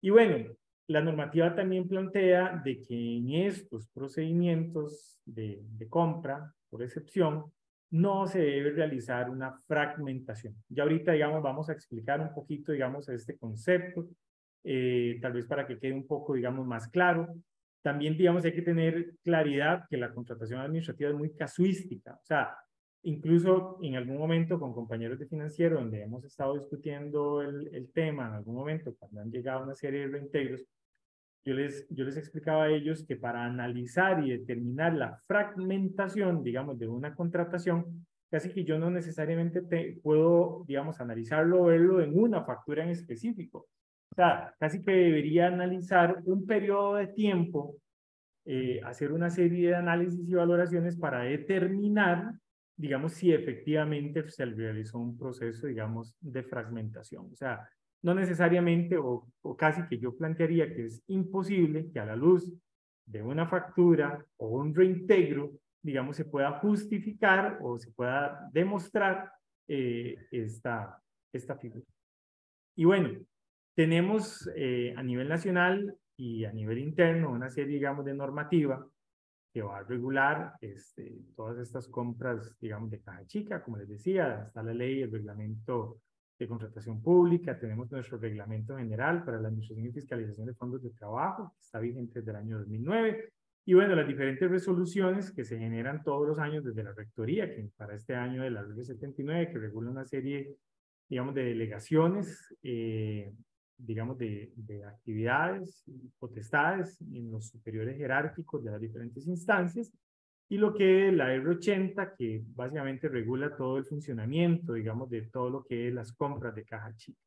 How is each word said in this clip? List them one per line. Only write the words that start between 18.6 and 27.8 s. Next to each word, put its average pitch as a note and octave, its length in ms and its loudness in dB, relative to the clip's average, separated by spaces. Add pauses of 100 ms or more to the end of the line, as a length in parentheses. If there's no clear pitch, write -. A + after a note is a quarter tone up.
tener E3 500 2 (100)
claridad D#3+ 680 4
que C#3+ 80 -2
la A#2 160 -4
contratación A#2 460 -8
administrativa D3 500 -2
es D3 60 0
muy D3 180 -4
casuística. - 800 0
O - 100 -20
sea, D3 320 2 (480)
incluso E3+ 760 4
en C#3 120 -4
algún B2+ 240 -4
momento E3 400 2
con C3 160 -6
compañeros A#2 440 -6
de C#3+ 80 -10
financiero, D3+ 520 0
donde A2 240 -4
hemos A#2+ 220 -10
estado C#3 300 -4
discutiendo D3 880 -4
el, C#3+ 300 -8
el C3+ 200 -12